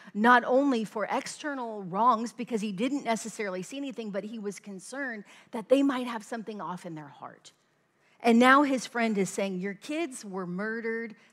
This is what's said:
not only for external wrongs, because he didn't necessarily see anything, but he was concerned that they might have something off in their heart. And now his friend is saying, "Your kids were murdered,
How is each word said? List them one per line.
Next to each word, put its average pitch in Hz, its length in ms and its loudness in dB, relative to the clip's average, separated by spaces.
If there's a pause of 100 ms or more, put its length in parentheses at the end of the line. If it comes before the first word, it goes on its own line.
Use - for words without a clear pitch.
(140)
not 240 300 8
only 254 400 2
for 196 240 -6
external 240 760 -6
wrongs, 220 500 2
because 226 280 -6
he 214 120 -4
didn't 254 320 -2
necessarily 208 580 -4
see 269 140 -12
anything, 240 340 -8
but 196 140 -6
he 220 140 -10
was 202 200 -8
concerned 214 680 -10 (280)
that 220 160 -6
they 277 140 6
might 254 260 0
have 226 160 -8
something 214 360 -10
off 175 240 -8
in 170 120 -10
their 147 120 -12
heart. 123 440 -18 (680)
And 233 200 6
now 262 220 10
his 269 240 0
friend 226 300 -2
is 190 140 0
saying, 196 300 -4
"Your 196 140 -4
kids 294 500 -6
were 190 220 -8
murdered, 220 680 -6 (180)